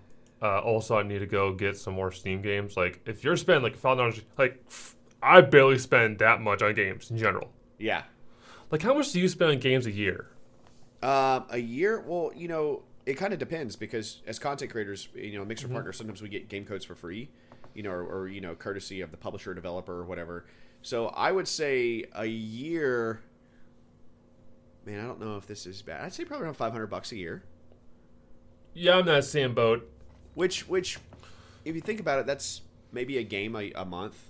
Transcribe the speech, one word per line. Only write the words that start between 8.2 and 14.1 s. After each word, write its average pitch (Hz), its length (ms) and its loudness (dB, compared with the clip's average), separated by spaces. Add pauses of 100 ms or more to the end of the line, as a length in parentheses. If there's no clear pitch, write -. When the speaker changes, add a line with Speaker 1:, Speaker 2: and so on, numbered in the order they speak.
Speaker 1:
Like, 151 140 0
how 240 100 6
much 285 200 2
do 180 60 2
you 185 100 6
spend 160 220 4
on 135 80 2
games 127 280 2
a 107 40 -4
year? 101 360 -2 (760)
Speaker 2:
Um, 135 480 2
a 123 80 -4
year? 135 440 -2
Well, 165 340 -4
you 170 120 -10
know, 151 360 -2 (240)
it 139 100 0
kinda 196 200 -2
depends 139 380 -6
because 110 520 -8